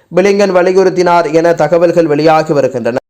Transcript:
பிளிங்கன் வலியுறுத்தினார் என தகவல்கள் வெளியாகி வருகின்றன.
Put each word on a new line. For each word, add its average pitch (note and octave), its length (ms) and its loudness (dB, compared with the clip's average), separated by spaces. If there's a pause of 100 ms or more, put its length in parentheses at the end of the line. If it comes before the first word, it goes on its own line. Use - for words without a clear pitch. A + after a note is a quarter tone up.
(160)
பிளிங்கன் G3+ 360 0
வலியுறுத்தினார் F3 840 0
என E3 200 2
தகவல்கள் E3+ 540 0
வெளியாகி D#3 460 0
வருகின்றன. B2 440 -2 (120)